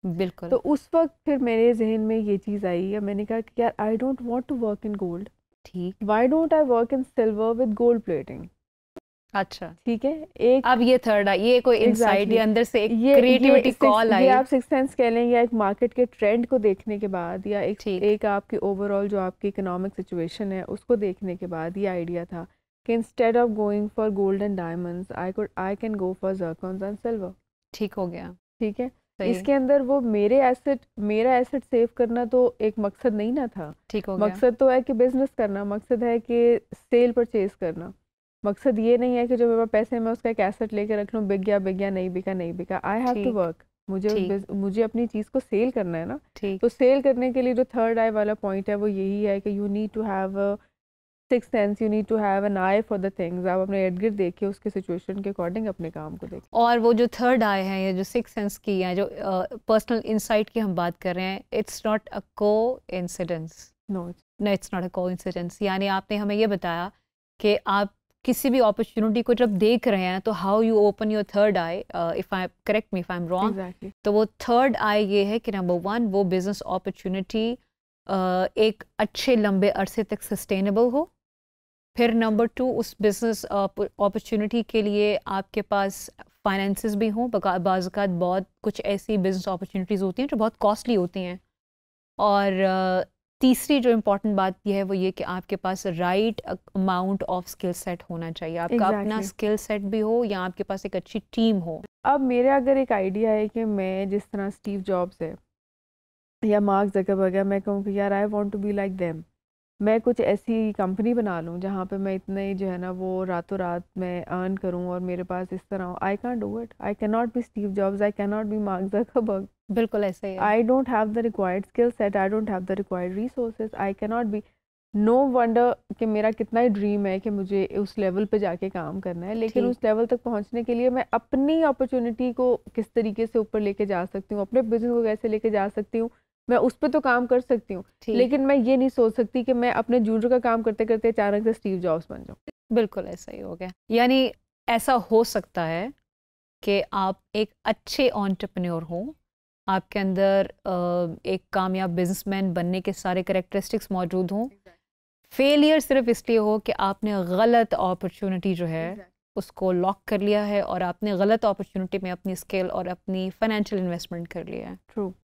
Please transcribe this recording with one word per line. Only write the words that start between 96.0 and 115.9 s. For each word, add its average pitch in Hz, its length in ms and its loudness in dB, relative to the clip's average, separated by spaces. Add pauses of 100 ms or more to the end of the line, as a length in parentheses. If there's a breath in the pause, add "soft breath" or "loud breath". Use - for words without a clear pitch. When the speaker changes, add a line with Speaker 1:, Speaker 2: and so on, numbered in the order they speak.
Speaker 1:
अमाउंट 190 800 -2
ऑफ 180 240 -4
स्किल - 260 -6
सेट 175 300 -8
होना 165 280 -10
चाहिए। 165 260 -8
आपका 185 300 0
अपना 208 140 0
Speaker 2:
Exactly। 208 220 -2
Speaker 1:
स्किल 208 340 -2
सेट 208 240 -6
भी 202 180 -4
हो 226 240 0
या 202 160 -4
आपके 185 240 -6
पास 196 220 -8
एक 196 100 -8
अच्छी 185 240 -6
टीम 226 380 0
हो। 165 260 -6 (200)
Speaker 2:
अब 277 180 4
मेरा 254 340 4
अगर 269 220 4
एक 262 140 0
आइडिया 208 400 0
है 214 160 2
कि 226 180 -4
मैं 190 440 -2
जिस 202 220 -2
तरह 202 180 -4
स्टीव 202 320 -8
जॉब्स 185 400 -2
है 160 140 -8 (1080)
या 208 140 4
मार्क 196 340 2
ज़करबर्ग 190 420 2
है, 196 80 2
मैं 196 180 0
कहूँ 202 220 -4
कि 202 160 -4
यार, 202 280 0
I 208 40 -4
want 208 200 -2
to 208 100 -6
be 208 100 -2
like 196 260 -4
them, 165 260 -6 (580)
मैं 220 200 4
कुछ 247 180 2
ऐसी 220 540 0
कंपनी 202 400 0
बना 208 280 -2
लूँ 170 180 -8
जहाँ 190 260 -4
पे 196 120 -8
मैं 190 180 -2
इतने 196 320 -6
ही 196 60 -4
जो 190 140 -4
है 180 100 -4
ना 180 140 -8
वो 185 320 -4
रातों 185 360 -4
रात 175 240 -4 (140)
मैं 180 280 -6
अर्न 185 320 -4
करूँ 180 320 -4
और 180 100 -4
मेरे 180 240 -6
पास 180 300 -6
इस 185 80 -10 (100)
तरह 190 120 -6
हो। 180 200 -8